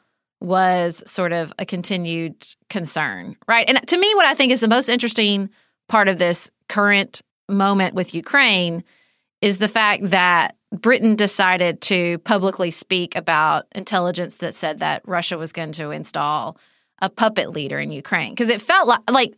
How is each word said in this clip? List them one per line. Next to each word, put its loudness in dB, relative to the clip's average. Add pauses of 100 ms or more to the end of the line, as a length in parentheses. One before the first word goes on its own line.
(420)
was 0
sort -2
of -4
a -6
continued -6 (240)
concern, -6 (100)
right? 2
And 2
to 0
me, 2
what 6
I 2
think 2
is 2
the 2
most 4
interesting 0 (380)
part 4
of 0
this 0 (160)
current 2 (280)
moment 2
with -4
Ukraine 2 (580)
is 2
the 0
fact 0
that 4 (180)
Britain 2
decided 2
to 0
publicly 0
speak -4
about 0
intelligence -4
that -8
said -6
that -4
Russia -4
was -10
going -8
to -8
install -6 (440)
a -2
puppet 0
leader -6
in -6
Ukraine. -6
'Cause -2
it 0
felt 2
li-, 2
like, 4